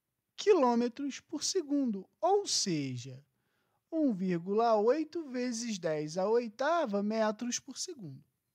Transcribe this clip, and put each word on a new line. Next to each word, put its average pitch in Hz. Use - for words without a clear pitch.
quilômetros 254
por -
segundo, 269
ou 392
seja, 135
um 302
vírgula 190
oito 302
vezes 240
dez 156
à 185
oitava 240
metros 220
por -
segundo. 196